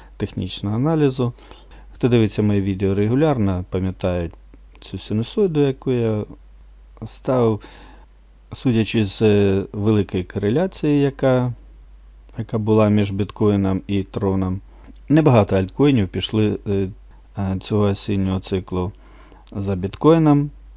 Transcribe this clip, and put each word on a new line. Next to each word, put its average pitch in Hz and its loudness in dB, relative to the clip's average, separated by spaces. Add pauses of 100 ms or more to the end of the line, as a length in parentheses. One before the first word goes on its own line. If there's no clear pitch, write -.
(180)
технічного 101 -6
аналізу. 131 0 (600)
Хто - -2
дивиться 110 2
мої 104 2
відео 98 -2
регулярно, 104 0
пам'ятають 90 -4 (460)
цю - -12
синусоїду, 151 -2
яку 135 -2
я 113 0 (800)
ставив. 117 0 (920)
Судячи 113 0
з, 98 -6
е, 101 4
великої 101 0
кореляції, 143 -2
яка, 127 0 (840)
яка 113 -6
була 107 4
між 104 2
біткоїном 98 0
і 98 -2
троном, 95 -2 (480)
небагато 131 4
альткоїнів 104 2
пішли, 107 -2
е, 98 -2 (500)
е, 95 -4
цього 104 0
осіннього 98 -2
циклу 92 -4 (600)
за 98 -4
біткоїном, 147 2 (280)